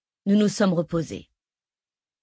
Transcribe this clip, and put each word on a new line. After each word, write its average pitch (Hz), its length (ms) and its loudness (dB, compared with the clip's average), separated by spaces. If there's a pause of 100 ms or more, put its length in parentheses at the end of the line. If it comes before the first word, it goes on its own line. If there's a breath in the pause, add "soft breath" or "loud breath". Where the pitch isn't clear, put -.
(280)
nous 202 100 4
nous 208 100 4
sommes 196 260 0
reposés. 160 540 -4 (960)